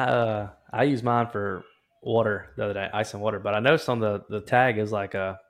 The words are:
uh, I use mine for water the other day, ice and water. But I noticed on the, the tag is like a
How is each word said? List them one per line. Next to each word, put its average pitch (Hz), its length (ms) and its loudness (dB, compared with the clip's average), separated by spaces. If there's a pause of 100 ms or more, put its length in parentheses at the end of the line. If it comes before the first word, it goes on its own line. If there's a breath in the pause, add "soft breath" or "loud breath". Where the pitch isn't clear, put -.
uh, 110 460 2 (220)
I 117 140 2
use 131 180 0
mine 120 240 2
for 101 360 -4 (380 soft breath)
water 110 540 0
the 110 100 -4
other 101 80 -2
day, 98 200 -4
ice 107 200 -2
and 101 80 -8
water. 104 180 -2
But 101 160 -2
I 107 40 2
noticed 147 300 2
on 123 100 0
the, 104 280 0
the 104 140 -6
tag 123 380 2
is 107 120 -2
like 101 220 -4
a 95 260 -4 (100)